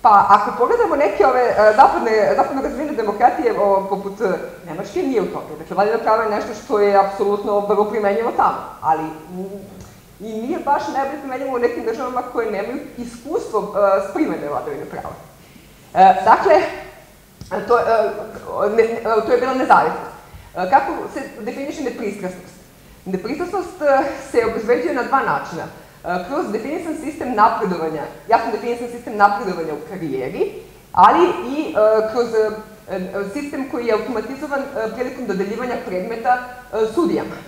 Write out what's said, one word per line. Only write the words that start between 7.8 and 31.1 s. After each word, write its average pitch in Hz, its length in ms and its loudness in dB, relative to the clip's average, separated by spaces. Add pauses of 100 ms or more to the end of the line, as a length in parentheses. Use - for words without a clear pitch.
primenjivo 214 520 0
tamo, 214 200 2 (240)
ali, 160 220 0
mm, 180 420 -10 (760)
i 220 140 -10
nije 254 260 -4
baš 302 240 0 (100)
najbolje 277 260 -4
primenjivo 262 360 -6
u 240 40 0
nekim 240 260 0
državama 247 360 -4 (120)
koje 220 180 -2
nemaju 226 280 -6 (180)
iskustvo, 247 600 -4
e, 196 500 2
s - 40 -12
primene 165 360 -2
vladavine - 360 -6
prava. - 300 -12 (760)
E, 185 220 8 (100)
dakle, - 360 6 (1040)
to, 240 120 4
e, - 880 -2
ne, 226 140 4
ne, 226 160 -2 (260)
to 254 60 0
je 240 60 4
bila 262 160 0
nezavisnost. 185 600 2 (420)
E, 185 140 -2
kako 294 220 4 (220)
se 285 80 -8 (180)
definiše 277 440 -8
nepristrasnost? 196 680 -8 (520)
Nepristrasnost, 302 760 -6
e, 277 220 4 (280)
se 226 140 2
obezbeđuje 240 480 0
na 240 100 -2
dva 262 160 2
načina. 165 440 -4
E, - 640 -8
kroz 269 240 -4
definisan 311 520 -6
sistem 269 320 -6
napredovanja, 180 680 0 (260)
jasno - 240 2
definisan 240 360 -6
sistem 240 300 -10
napredovanja 190 560 2
u - 160 -12
karijeri, 160 640 -4 (420)
ali 294 340 8 (200)